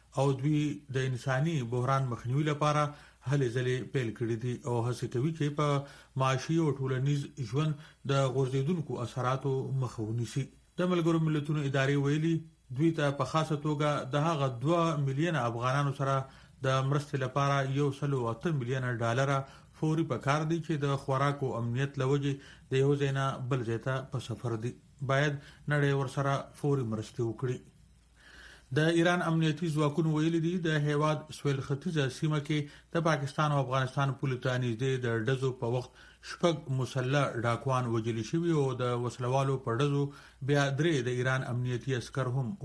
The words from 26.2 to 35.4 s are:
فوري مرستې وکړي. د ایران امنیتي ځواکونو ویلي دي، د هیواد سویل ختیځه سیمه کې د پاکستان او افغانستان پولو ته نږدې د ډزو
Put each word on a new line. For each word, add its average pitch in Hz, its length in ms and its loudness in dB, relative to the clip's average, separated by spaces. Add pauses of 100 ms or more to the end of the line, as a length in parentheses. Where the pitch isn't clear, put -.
فوري 143 320 0
مرستې 110 340 -4
وکړي. 123 320 -4 (1200)
د - 0 - (200)
ایران 175 300 4
امنیتي 160 480 2
ځواکونو 156 380 2
ویلي 165 280 2
دي، 170 100 0 (140)
د - 20 2 (200)
هیواد 151 340 2 (140)
سویل 139 320 -2
ختیځه 143 480 0
سیمه 151 220 0 (100)
کې 151 100 0 (360)
د 170 120 0
پاکستان 147 480 0
او 143 80 4
افغانستان 131 560 0
پولو 131 260 -2
ته 127 200 0
نږدې 123 280 0 (120)
د 117 220 0
ډزو 131 240 0 (120)